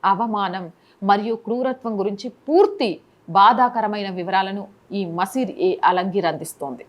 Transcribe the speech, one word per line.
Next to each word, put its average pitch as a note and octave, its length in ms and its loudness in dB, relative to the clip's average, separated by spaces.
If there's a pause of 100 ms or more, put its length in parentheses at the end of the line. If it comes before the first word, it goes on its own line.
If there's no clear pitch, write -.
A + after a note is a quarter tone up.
అవమానం G3 640 -2 (320)
మరియు G3+ 320 2
క్రూరత్వం A#3 640 -4
గురించి G3+ 300 -4
పూర్తి E4+ 720 2 (300)
బాధాకరమైన G#3 800 4
వివరాలను F#3+ 580 -2 (240)
ఈ G3 140 -2
మసీర్ F#3 460 -4
ఏ F3+ 320 0
అలంగీర్ F3+ 420 2
అందిస్తోంది. C#3+ 640 -6